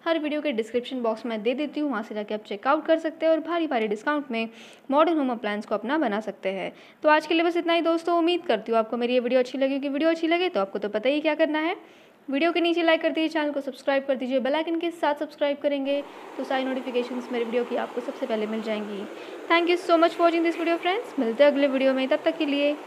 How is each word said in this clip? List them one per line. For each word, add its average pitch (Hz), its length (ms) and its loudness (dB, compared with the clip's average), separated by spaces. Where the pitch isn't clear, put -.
हर 330 120 2
वीडियो 302 220 -2
के 294 140 -2
डिस्क्रिप्शन 240 480 -4
बॉक्स 220 240 -2
में 226 160 -4
दे 240 120 2
देती 285 260 -4
हूँ, 294 100 0
वहाँ 214 120 -2
से 214 120 -10
जाके 214 200 -4
आप 214 100 -6
चेकआउट 277 420 0
कर 320 120 4
सकते 311 280 -2
हैं 320 60 6
और 311 100 4
भारी 330 240 -2
भारी 233 220 0
डिस्काउंट 285 420 -2
में 226 180 -2
मॉडर्न 320 280 4
होम 254 140 0
अप्लायंस 214 340 -4
को 226 80 -2
अपना 247 240 -2
बना 220 240 0
सकते 190 300 -6
हैं। 175 200 -8
तो 302 40 6
आज 311 180 6
के 349 80 0
लिए 330 100 4
बस 339 120 2
इतना 339 160 0
ही 339 100 4
दोस्तों, 330 360 2
उम्मीद 339 280 0
करती 226 260 0
हूँ 226 60 4
आपको 226 180 0
मेरी 240 180 0
ये 254 60 4
वीडियो 247 200 2
अच्छी 254 180 -2
लगी 269 160 2
होगी। 277 160 -2
वीडियो 302 200 2
अच्छी 330 180 0
लगे 349 200 2
तो 359 120 0
आपको 196 180 -2
तो - 120 -2
पता 214 180 0
ही 294 120 2
क्या 302 160 0
करना 311 240 2
है, 330 120 0
वीडियो 285 240 2
के 339 80 2
नीचे 339 220 2
लाइक 330 200 4
कर 320 100 2
दीजिए, 320 160 0
चैनल 302 240 -2
को 285 80 -4
सब्सक्राइब 269 460 -2
कर 269 100 0
दीजिए, 254 240 -2
बेल 262 140 0
आइकन 330 260 -2
के 339 100 -2
साथ 302 240 0
सब्सक्राइब 294 440 -2
करेंगे 285 420 0
तो - 80 -6
सारी 262 200 -2
नोटिफिकेशंस 247 680 -4
मेरे 233 120 -2
वीडियो 233 200 -2
की 240 120 -4
आपको 226 240 -4
सबसे 269 260 -6
पहले 220 200 -2
मिल 220 160 -4
जाएंगी। 208 400 -6
Thank 339 220 2
you 349 100 2
so 339 180 2
much 330 140 4
for 349 100 -2
watching 339 240 4
this 330 100 0
video 339 220 0
friends। 370 420 -4
मिलते 226 240 4
हैं 294 60 8
अगले 277 180 2
वीडियो 269 260 2
में, 262 140 -2
तब 302 160 0
तक 320 140 0
के 311 80 0
लिए 285 260 2